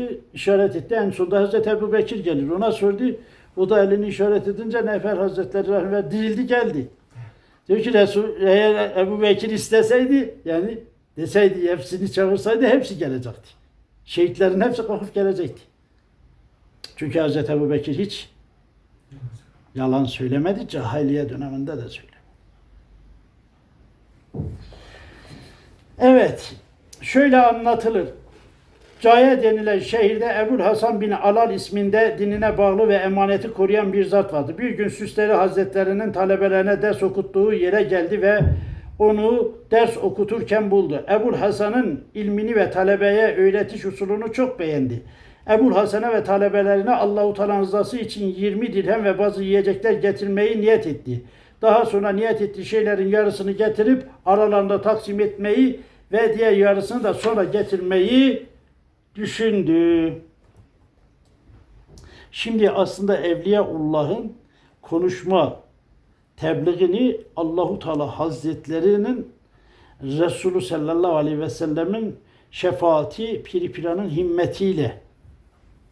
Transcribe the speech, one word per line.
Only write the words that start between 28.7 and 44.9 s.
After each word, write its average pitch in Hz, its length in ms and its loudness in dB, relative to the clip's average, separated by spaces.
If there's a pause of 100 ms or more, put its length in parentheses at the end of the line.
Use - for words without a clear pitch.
Caye 240 440 6
denilen 214 360 2
şehirde 220 680 0
Ebul 240 120 0
Hasan 214 420 0
bin 208 100 -2
Alal 208 420 2
isminde 202 680 0
dinine 208 380 -2
bağlı 202 300 4
ve 208 80 4
emaneti 196 580 0
koruyan 196 400 2
bir 196 120 2
zat 190 280 0
vardı. 147 240 -4
Bir 240 120 -4
gün 202 180 -2
Süsleri 214 460 -2
Hazretlerinin 190 800 0
talebelerine 190 680 2
ders 208 220 0
okuttuğu 196 500 0
yere 190 300 2
geldi 185 380 -2
ve 202 180 4 (600)
onu 214 520 2 (200)
ders 226 260 4
okuturken 202 720 -2
buldu. 160 380 0
Ebul 220 260 0
Hasan'ın 208 680 -2 (100)
ilmini 214 420 -4
ve 202 160 2
talebeye 202 640 2
öğretiş 196 500 0
usulünü 208 480 -6
çok 254 260 -2
beğendi. 135 440 -4 (460)